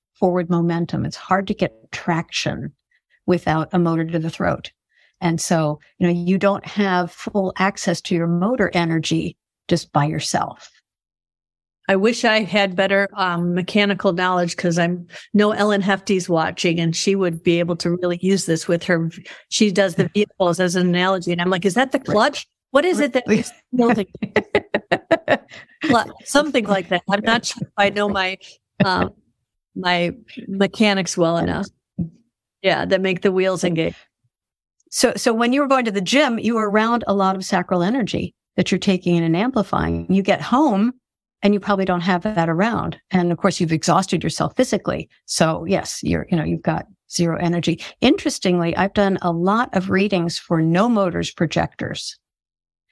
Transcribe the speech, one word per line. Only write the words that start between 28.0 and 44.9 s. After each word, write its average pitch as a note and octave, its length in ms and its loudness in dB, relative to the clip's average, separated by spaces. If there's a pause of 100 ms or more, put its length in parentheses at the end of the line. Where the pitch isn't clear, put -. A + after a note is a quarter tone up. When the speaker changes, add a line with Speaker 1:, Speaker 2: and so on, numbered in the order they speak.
Speaker 2:
my, F#3+ 300 -2 (460)
um, F3+ 280 0 (640)
my F3+ 380 0 (360)
mechanics G3 680 0
well E3+ 220 2
enough. E3+ 280 -2 (960)
Yeah, F3 220 0
that F#3 160 0
make F#3+ 220 -2
the G3 100 2
wheels F#3 320 0
engage. E3+ 300 -2 (960)
Speaker 1:
So, - 260 2
so A#3 160 0
when A#3 200 0
you C#4 80 2
were C#4 80 0
going C4 180 2
to A3 40 0
the G3 100 -2
gym, A#3+ 380 2
you A#3 160 -2
were G#3+ 140 0
around A3+ 380 2
a G3 80 0
lot F#3+ 220 2
of F#3+ 80 -8
sacral F3+ 380 0
energy G3+ 520 -2 (220)
that - 140 0
you're F#3 80 2
taking F#3 380 2
in E3 60 2
and E3 140 2
amplifying. E3+ 760 -2
You G3 100 4
get G3 200 2
home A#3+ 500 2 (500)
and G3+ 120 4
you G3 60 0
probably F#3+ 240 0
don't F3+ 180 0
have F3+ 200 2
that F3 260 0
around. F3 520 -2 (100)
And F3 220 2
of E3 60 -2
course, - 220 0
you've E3 120 2
exhausted E3 500 2
yourself - 340 -4
physically. G3+ 520 -2 (180)